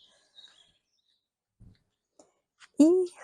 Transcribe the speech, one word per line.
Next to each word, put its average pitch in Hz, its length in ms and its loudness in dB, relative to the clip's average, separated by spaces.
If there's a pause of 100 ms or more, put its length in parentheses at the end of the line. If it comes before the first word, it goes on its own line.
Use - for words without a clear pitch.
(2750)
І 349 280 0 (180)